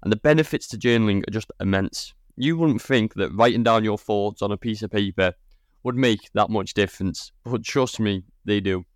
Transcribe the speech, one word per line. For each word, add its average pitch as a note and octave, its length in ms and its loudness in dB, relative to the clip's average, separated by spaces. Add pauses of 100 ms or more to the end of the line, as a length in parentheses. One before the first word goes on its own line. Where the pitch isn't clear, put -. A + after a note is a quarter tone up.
And G2+ 80 0
the A2 60 0
benefits D3+ 500 2
to A#2 100 -10
journaling A2 500 2
are - 40 -10
just G#2+ 280 -6
immense. G2 540 -2 (260)
You D#3 160 0
wouldn't D#3+ 280 0
think A2 320 0
that F#2 180 -2
writing A#2 300 4
down A2+ 200 4
your G#2+ 140 0
thoughts G#2 460 -4
on G2+ 80 -2
a G#2 60 -4
piece A2 260 -6
of G2+ 80 -8
paper F#2+ 420 0 (480)
would B2 140 -4
make A#2+ 380 0
that G#2+ 180 0
much G2+ 240 -4
difference, G2 560 -4 (120)
but A#2+ 200 -6
trust - 360 -2
me, G2+ 240 -2 (220)
they G#2+ 140 0
do. F#2+ 260 -4 (100)